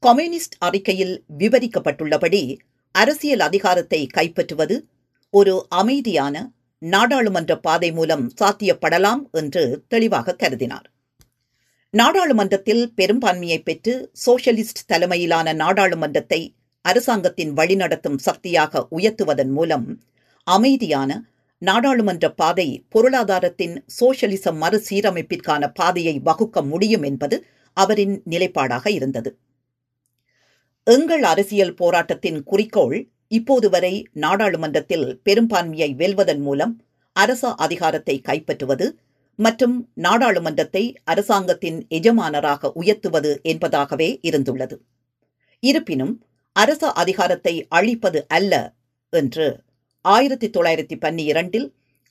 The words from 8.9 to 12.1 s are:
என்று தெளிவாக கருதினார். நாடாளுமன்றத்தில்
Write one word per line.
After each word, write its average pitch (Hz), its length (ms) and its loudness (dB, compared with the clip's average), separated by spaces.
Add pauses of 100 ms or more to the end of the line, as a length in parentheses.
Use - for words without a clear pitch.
என்று 147 560 -2
தெளிவாக 196 480 0
கருதினார். 123 520 -4 (1040)
நாடாளுமன்றத்தில் 233 1000 2